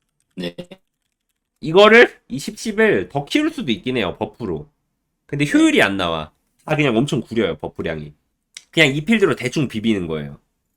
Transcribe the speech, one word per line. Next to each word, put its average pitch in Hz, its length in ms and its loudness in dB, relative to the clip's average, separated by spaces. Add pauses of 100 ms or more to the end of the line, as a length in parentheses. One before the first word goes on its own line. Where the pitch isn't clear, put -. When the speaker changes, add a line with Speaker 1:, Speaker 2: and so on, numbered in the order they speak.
(360)
Speaker 1:
네. 175 180 -10 (1080)
Speaker 2:
이거를, 214 580 6 (100)
이 123 100 -10
십십 214 420 -8
을 190 280 2
더 143 160 -6
키울 302 260 -2
수도 175 220 -8
있긴 127 240 -6
해요, 87 220 -2
버프로. 92 500 -8 (580)
근데 143 180 -4
Speaker 1:
네. 143 80 -2
Speaker 2:
효율이 302 300 4
안 98 140 2
나와. 82 360 -4 (320)
아, 156 120 -4
그냥 139 200 0
엄청 135 240 0
구려요, 101 380 -4
버프량이. 80 540 -10 (580)
그냥 151 240 2
이 151 100 -4
필드로 196 320 2
대충 127 320 -4
비비는 104 380 -2
거예요. 73 320 -8 (380)